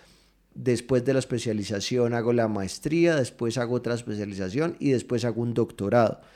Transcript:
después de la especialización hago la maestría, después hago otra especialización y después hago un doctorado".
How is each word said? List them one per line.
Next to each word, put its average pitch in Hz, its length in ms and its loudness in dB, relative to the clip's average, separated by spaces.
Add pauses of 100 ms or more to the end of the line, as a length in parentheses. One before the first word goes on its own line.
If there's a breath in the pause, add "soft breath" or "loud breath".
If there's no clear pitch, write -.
(540 soft breath)
después 120 500 0
de 135 80 0
la 135 80 2
especialización 117 920 -2
hago 117 180 0
la 117 160 4
maestría, 151 680 2
después 120 420 -2
hago 120 180 0
otra 120 180 -2
especialización 104 840 -4
y 143 100 2
después 120 340 0
hago 117 180 -2
un 120 120 -2
doctorado". 113 680 2 (160 soft breath)